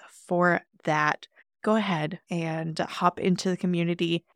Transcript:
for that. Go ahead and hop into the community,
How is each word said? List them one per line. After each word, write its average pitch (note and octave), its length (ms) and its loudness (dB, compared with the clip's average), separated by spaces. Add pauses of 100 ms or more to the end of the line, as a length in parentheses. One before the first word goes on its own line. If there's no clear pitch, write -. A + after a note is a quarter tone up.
(100)
for F3 500 2 (240)
that. D3+ 420 0 (380)
Go G#3+ 120 2
ahead E3 520 -2
and D#3+ 500 -4
hop - 400 0
into F#3+ 300 2
the F3+ 80 0
community, E3+ 680 -2 (100)